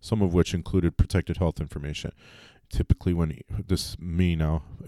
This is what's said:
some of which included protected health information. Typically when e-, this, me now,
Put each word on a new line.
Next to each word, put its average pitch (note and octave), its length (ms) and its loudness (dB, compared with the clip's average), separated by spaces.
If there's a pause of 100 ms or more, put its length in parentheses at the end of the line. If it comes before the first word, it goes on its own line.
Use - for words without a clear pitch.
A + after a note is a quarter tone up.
some G#2+ 220 0
of F2 100 2
which F2 220 4
included E2+ 420 0
protected - 400 2
health E2 240 -2
information. D2+ 500 -8 (600)
Typically - 420 2
when E2 200 0
e-, B1 80 -14 (260)
this, - 320 -2
me F2 360 2
now, D#2 280 0 (240)